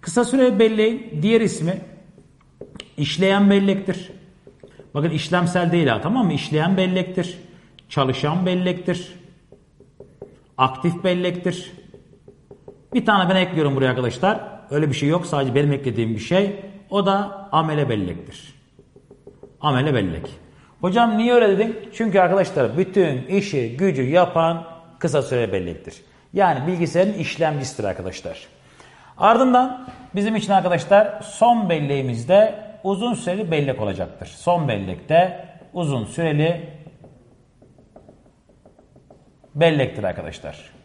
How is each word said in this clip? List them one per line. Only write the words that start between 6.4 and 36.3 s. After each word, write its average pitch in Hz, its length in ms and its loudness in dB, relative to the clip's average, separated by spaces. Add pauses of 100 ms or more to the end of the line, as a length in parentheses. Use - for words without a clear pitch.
bellektir. 185 640 -2 (500)
Çalışan 147 580 -2
bellektir. 180 720 -4 (1400)
Aktif 170 460 0
bellektir. 180 680 -2 (1200)
Bir 247 120 0
tane 190 240 2
ben 190 60 2
ekliyorum 160 400 0
buraya 131 140 2
arkadaşlar. 127 500 -2 (300)
Öyle 151 180 0
bir 131 60 -2
şey 143 140 -2
yok. 170 180 0
Sadece 135 280 -2
benim 143 180 2
eklediğim 117 420 -2
bir 104 40 -6
şey. 196 420 0 (300)
O 196 160 0
da 196 460 -2
amele 151 360 0
bellektir. 92 680 -6 (1040)
Amele 143 340 0
bellek. 87 360 -4 (500)
Hocam 214 380 2
niye 240 160 2
öyle 226 140 6
dedin? 220 280 0 (160)
Çünkü 202 280 2
arkadaşlar 165 580 2
bütün 180 480 0
işi 147 500 -2
gücü 151 260 0
yapan 170 640 2 (340)
kısa 143 240 0
süreli 120 300 -2
bellektir. 87 420 -6 (380)
Yani 160 340 0
bilgisayarın 175 460 0
işlemcisidir 151 720 -4
arkadaşlar. 90 640 -8 (720)
Ardından 247 720 2 (260)
bizim 208 220 0
için 202 160 -2
arkadaşlar 190 720 4
son 226 460 2
belleğimiz 139 600 -2
de - 440 4 (120)
uzun 202 300 -2
süreli 180 360 -4
bellek 143 300 0
olacaktır. 92 460 -6
Son 170 420 -2
bellek 98 400 -6
de 175 380 2 (260)
uzun 143 320 -4
süreli 160 640 -2 (2750)